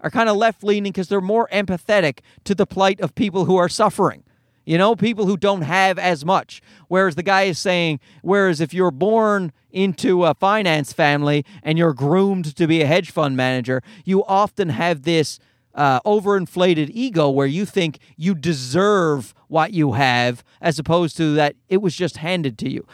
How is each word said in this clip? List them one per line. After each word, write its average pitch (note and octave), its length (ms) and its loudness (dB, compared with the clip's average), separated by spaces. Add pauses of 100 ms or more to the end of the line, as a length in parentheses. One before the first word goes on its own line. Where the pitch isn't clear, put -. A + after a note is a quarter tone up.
are D#3 80 -6
kinda A3 240 0
left-leaning G#3 580 0
'cause F#3 160 -6
they're G3+ 140 0
more A3 320 0
empathetic F#3+ 680 -2 (240)
to G3+ 100 -2
the F#3+ 100 2
plight G3 340 0
of F#3 140 -4
people F#3+ 320 -2
who F#3 120 4
are F3 120 2
suffering. F#3+ 540 0 (420)
You D#3+ 120 0
know, G#3 180 2
people A3 300 -2
who G3 100 0
don't F#3+ 280 0
have F#3 360 0
as F3 240 -2
much. E3+ 380 -2 (260)
Whereas F#3 280 0
the E3+ 80 -4
guy G3 180 2
is F#3+ 180 -2
saying, E3+ 400 0 (220)
whereas F#3 400 2
if E3 120 -4
you're F3+ 180 2
born G3+ 600 0 (200)
into F#3 520 0
a D#3 100 4
finance F#3+ 600 0
family D3 500 0 (200)
and D#3 140 -2
you're E3 160 2
groomed E3+ 640 0
to F3 100 0
be D#3+ 160 2
a D3 40 2
hedge E3 260 0
fund C#3+ 240 0
manager, B2+ 480 -2 (220)
you F#3+ 180 2
often G3 460 0
have E3 320 -2
this, E3 360 0 (380)
uh, C3+ 260 2
overinflated F#3 920 0
ego G#3+ 360 0
where C#3 160 0
you E3 200 -2
think E3+ 340 -4 (160)
you F3 180 -2
deserve D#3 1000 0 (160)
what D#3+ 240 0
you D3 200 0
have B2 520 0 (160)
as D#3+ 180 -2
opposed E3 380 0
to D#3 160 0
that D3 240 0 (100)
it F#3+ 140 0
was F#3+ 120 -2
just F3 240 -6
handed D#3 420 -4
to - 120 -6
you - 220 -8